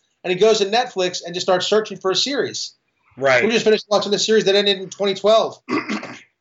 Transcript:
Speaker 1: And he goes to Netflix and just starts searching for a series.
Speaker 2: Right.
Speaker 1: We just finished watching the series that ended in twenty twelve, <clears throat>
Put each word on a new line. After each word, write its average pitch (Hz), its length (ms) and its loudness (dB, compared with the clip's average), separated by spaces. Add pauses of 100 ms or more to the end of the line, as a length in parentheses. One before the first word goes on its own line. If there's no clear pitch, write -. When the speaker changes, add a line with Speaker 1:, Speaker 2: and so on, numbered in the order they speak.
(240)
Speaker 1:
And 180 100 -2
he 175 60 -2
goes 214 200 4
to 196 60 0
Netflix 196 580 -2
and 175 120 -12
just 180 100 -8
starts 185 220 0
searching 214 300 0
for 190 120 -2
a 180 60 0
series. 247 580 -4 (440)
Speaker 2:
Right. 127 260 2
Speaker 1:
We 220 80 2
just 226 140 0
finished 214 240 2
watching 202 220 0
the 196 60 2
series 214 280 2
that 196 100 4
ended 202 240 0
in 185 100 -12
twenty 196 240 -2
twelve, 202 520 2
<clears throat> - 40 -12 (720)